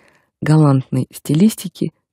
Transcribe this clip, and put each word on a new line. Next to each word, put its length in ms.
галантной 720
стилистики 800